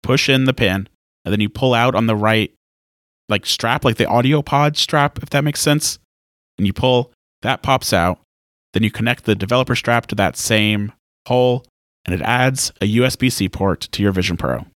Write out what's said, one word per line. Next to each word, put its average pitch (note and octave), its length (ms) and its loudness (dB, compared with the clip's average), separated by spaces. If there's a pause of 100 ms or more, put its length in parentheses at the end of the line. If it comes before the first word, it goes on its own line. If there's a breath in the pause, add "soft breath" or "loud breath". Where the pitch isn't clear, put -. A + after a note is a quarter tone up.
push - 260 0
in C3 160 2
the C3 100 2
pin, G2 340 0 (360)
and F2 80 -2
then G#2 80 0
you G#2 80 0
pull B2+ 260 0
out A#2+ 200 2
on A2 120 2
the A2 100 0
right, A2 360 0 (760)
like, G#2 160 -2
strap, B2 400 -2
like A2+ 120 2
the - 120 0
audio C3 340 2
pod D3 340 0
strap, - 460 -2
if - 80 -14
that C#3+ 140 0
makes D3 160 -2
sense. - 380 0 (580)
And G2+ 100 0
you F#2+ 60 0
pull, B2+ 400 0 (300)
that - 200 -2
pops C3+ 300 0
out. F2+ 280 0 (520)
Then A2 100 0
you G#2+ 80 2
connect A#2 340 -2
the A2 100 2
developer B2 400 0
strap A#2 320 0
to - 100 -6
that G2 200 0
same G#2+ 560 0 (340)
hole, B2 380 0 (400)
and F2 100 -4
it F2 80 -4
adds B2+ 580 0
a G2 60 0
U A#2 180 2
S B2+ 120 -2
B B2+ 140 0
C F#2+ 180 -2
port F#2+ 320 -2 (120)
to G2+ 100 -4
your G2+ 100 2
Vision F2 240 -2
Pro. B1 300 -4 (140)